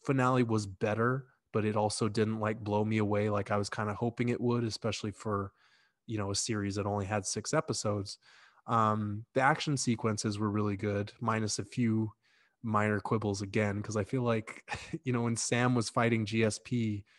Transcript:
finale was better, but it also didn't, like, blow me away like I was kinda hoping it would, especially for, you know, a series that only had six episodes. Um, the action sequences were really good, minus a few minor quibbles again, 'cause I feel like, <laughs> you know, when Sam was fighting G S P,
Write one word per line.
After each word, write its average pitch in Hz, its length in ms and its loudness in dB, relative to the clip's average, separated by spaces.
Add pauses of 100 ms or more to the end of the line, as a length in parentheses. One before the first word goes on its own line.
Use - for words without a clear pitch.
finale 127 400 2
was 110 220 0
better, 113 640 -2 (260)
but 107 100 0
it 107 120 0
also 107 340 0
didn't, 110 300 0
like, 110 200 -2
blow 104 240 0
me 110 140 2
away 104 320 2
like 104 220 0
I 104 60 2
was 104 120 0
kinda 104 240 -2
hoping 120 360 -2
it 120 120 0
would, 120 220 2
especially 107 480 -4
for, 98 420 -4 (520)
you 110 120 -4
know, 101 140 -2
a 101 40 -2
series 101 400 -2
that 101 100 -2
only 101 200 0
had 104 200 0
six - 280 -6
episodes. 104 640 -2 (480)
Um, 107 640 2
the 131 80 2
action 147 360 2
sequences 110 640 0
were 107 100 0
really 104 280 0
good, 104 340 -2 (100)
minus 110 380 0
a 101 60 -4
few 110 460 0 (520)
minor 107 360 2
quibbles 104 420 -2
again, 101 400 0
'cause 107 160 -6
I 101 60 0
feel 131 200 -2
like, 113 440 -2
<laughs> - 360 -10
you 127 100 -2
know, 120 100 2
when 117 120 0
Sam 123 400 2
was 117 140 2
fighting 113 360 2
G 113 180 2
S 107 200 2
P, 110 420 -2 (140)